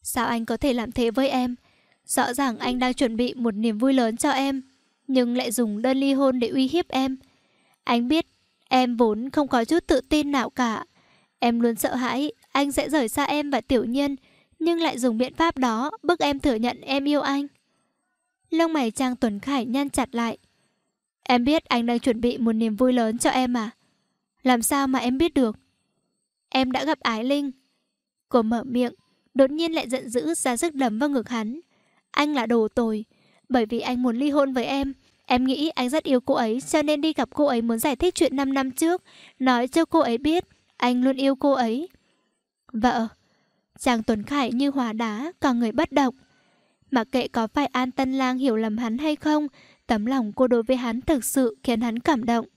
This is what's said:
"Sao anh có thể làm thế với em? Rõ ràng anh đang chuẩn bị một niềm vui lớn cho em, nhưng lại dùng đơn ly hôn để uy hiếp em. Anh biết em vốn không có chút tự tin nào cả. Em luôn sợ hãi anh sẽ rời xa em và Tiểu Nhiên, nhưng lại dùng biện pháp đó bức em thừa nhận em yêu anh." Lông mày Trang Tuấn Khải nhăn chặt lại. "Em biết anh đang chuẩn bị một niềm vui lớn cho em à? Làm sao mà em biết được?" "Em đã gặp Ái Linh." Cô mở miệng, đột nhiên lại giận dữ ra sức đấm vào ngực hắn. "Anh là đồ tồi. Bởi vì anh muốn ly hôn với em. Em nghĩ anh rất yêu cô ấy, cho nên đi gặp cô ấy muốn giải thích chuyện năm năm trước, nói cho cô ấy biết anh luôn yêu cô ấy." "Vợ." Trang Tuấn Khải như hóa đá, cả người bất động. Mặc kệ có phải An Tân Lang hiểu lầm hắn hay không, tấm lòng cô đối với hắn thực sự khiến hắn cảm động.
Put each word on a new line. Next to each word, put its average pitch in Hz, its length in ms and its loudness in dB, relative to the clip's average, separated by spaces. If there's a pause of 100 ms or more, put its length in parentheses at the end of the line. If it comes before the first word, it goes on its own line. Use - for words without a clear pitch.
"Sao 233 220 -4
anh 233 180 -4
có 226 120 -4
thể 285 160 0
làm 240 200 -4
thế 233 180 0
với 262 180 0
em? 247 260 -2 (520)
Rõ - 260 -2
ràng 247 260 -2
anh 247 200 -4
đang 254 160 0
chuẩn 226 220 0
bị 247 180 -2
một 233 200 -2
niềm 220 240 -2
vui 269 140 2
lớn 240 240 2
cho 294 140 0
em, 269 320 0 (440)
nhưng 247 300 2
lại 254 160 -2
dùng 214 300 -2
đơn 262 160 2
ly 277 140 2
hôn 269 260 2
để 233 100 0
uy 262 200 0
hiếp 330 200 0
em. 262 280 -2 (680)
Anh 240 240 0
biết 311 180 0 (420)
em 254 280 2
vốn 226 340 2
không 294 180 0
có 240 160 0
chút 320 220 0
tự 277 140 2
tin 294 320 -2
nào 262 180 -2
cả. 226 340 -4 (540)
Em 233 220 2
luôn 233 160 2
sợ - 180 -2
hãi 254 380 -4 (200)
anh 285 200 0
sẽ 285 180 -2
rời 262 180 2
xa 285 160 -2
em 294 260 -2
và 254 100 0
Tiểu - 240 0
Nhiên, 277 320 -2 (420)
nhưng 330 220 0
lại 311 180 -2
dùng 233 200 0
biện 247 160 -2
pháp 330 240 0
đó 247 320 0 (120)
bức 339 180 2
em 285 200 0
thừa 277 140 2
nhận 240 260 -2
em 277 280 -2
yêu 294 120 2
anh." 285 260 -2 (1040)
Lông 330 220 2
mày 269 180 0
Trang 254 260 -2
Tuấn 208 240 -2
Khải 269 260 -2
nhăn 269 240 -2
chặt - 240 -4
lại. 233 240 -4 (840)
"Em 247 220 2
biết 302 200 2
anh 233 220 -2
đang 240 120 0
chuẩn 240 220 0
bị 240 180 0
một 226 140 2
niềm 220 240 -2
vui 254 160 2
lớn 233 260 0
cho 294 120 2
em 254 260 0
à? 226 140 -4 (720)
Làm 247 200 2
sao 277 240 0
mà 262 120 0
em 247 200 -2
biết 330 160 2
được?" 233 220 2 (920)
"Em 262 240 0
đã 269 120 -2
gặp 302 160 -2
Ái 226 240 -2
Linh." 285 260 0 (800)
Cô 240 140 4
mở 226 220 -2
miệng, 240 280 -2 (420)
đột 269 160 6
nhiên 320 220 -2
lại 311 160 -4
giận 254 200 -6
dữ 247 260 -2
ra 254 220 -2
sức 330 180 -2
đấm 247 240 -2
vào 285 100 0
ngực 262 200 -2
hắn. 233 320 -6 (500)
"Anh 294 240 0
là 240 120 0
đồ 220 220 2
tồi. 220 360 -2 (440)
Bởi 247 180 2
vì 233 140 -4
anh 247 220 -2
muốn 240 140 2
ly 285 140 0
hôn 277 220 2
với 247 120 -2
em. 277 280 -2 (340)
Em 254 180 2
nghĩ 262 240 0
anh 254 200 -2
rất 311 160 0
yêu 262 160 4
cô 269 140 0
ấy, 233 260 0
cho 302 220 0
nên 294 180 0
đi 311 120 0
gặp 277 220 -2
cô 294 120 2
ấy 247 160 2
muốn 226 160 -2
giải 269 180 0
thích 359 180 0
chuyện 262 220 2
năm 269 180 0
năm 269 160 -2
trước, 339 320 0 (360)
nói 254 300 2
cho 330 160 2
cô 330 160 2
ấy 233 180 0
biết 320 260 0 (320)
anh 247 280 0
luôn 269 120 2
yêu 269 200 2
cô 277 160 2
ấy." 254 360 -2 (840)
"Vợ." 233 360 0 (720)
Trang 240 240 2
Tuấn 220 200 0
Khải 269 300 -2
như 269 180 0
hóa 254 220 -2
đá, 226 480 -6
cả 277 120 2
người 233 200 0
bất 285 200 -2
động. 269 220 2 (760)
Mặc 233 220 0
kệ 247 160 0
có 226 180 -2
phải 285 200 -2
An 254 240 -2
Tân 262 220 -2
Lang 262 260 -2
hiểu 254 180 2
lầm 220 220 -2
hắn 233 200 -2
hay 302 180 0
không, 302 300 0 (400)
tấm 214 200 -2
lòng 240 260 -2
cô 254 140 2
đối 233 160 2
với 262 140 0
hắn 247 240 -4
thực 277 240 0
sự - 380 0
khiến 233 180 0
hắn 233 180 -2
cảm 247 260 0
động. 233 220 0 (100)